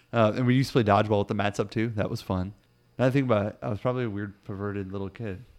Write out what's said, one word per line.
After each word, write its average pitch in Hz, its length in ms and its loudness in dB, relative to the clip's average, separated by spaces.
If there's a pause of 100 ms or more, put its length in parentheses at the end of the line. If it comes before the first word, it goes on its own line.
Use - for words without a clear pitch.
(120)
uh, 110 220 4
and 123 120 0
we 123 100 6
used 135 140 0
to 123 120 4
play - 0 -
dodgeball 104 380 4
with 101 80 -2
the 107 60 -2
mats 101 260 -2
up 104 100 -2
too. 113 240 -2
That 104 160 -2
was 117 100 -6
fun. 92 320 -4 (460)
Now 123 80 4
I 131 40 4
think 135 160 2
about 104 200 2
it, - 160 -8
I 131 60 -6
was 107 120 -4
probably 127 240 -2
a 110 60 -4
weird, 101 340 -10
perverted 98 480 -6
little 98 180 -8
kid. 107 340 -10 (140)